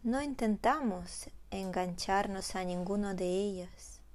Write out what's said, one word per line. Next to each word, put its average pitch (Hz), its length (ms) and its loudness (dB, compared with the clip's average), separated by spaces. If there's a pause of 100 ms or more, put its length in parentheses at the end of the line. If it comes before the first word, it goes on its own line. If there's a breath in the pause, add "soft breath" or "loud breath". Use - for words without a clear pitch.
No 240 180 2
intentamos 226 1080 0 (200)
engancharnos 190 1080 0
a 185 80 -2
ninguno 190 500 0
de 185 100 0
ellos 185 760 -2 (120)